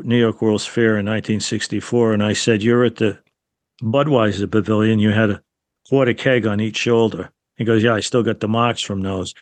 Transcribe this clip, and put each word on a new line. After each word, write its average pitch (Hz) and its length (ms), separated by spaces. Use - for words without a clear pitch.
New 120 140
York 113 220
World's 107 260
Fair 113 300
in 101 100
nineteen 107 340
sixty-four, 113 720
and 104 100
I 104 120
said, 110 280
'You're 120 220
at 113 120
the 104 220
Budweiser 110 680
Pavilion. 107 520
You 107 100
had 107 200
a 101 120
quarter 131 260
keg 123 320
on 104 140
each 110 160
shoulder.'" 113 540
He 117 80
goes, 110 180
"Yeah, 117 120
I 104 60
still 120 220
got 107 160
the 107 100
marks 117 320
from 98 220
those." 95 400